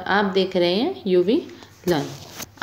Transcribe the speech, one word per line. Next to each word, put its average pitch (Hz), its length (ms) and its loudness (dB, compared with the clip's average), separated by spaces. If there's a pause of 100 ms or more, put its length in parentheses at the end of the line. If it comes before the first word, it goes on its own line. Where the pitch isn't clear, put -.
आप 202 200 2
देख 190 280 0
रहे 175 180 4
हैं 277 340 -2
यूवी 180 280 4 (520)
Learn। 151 180 2 (580)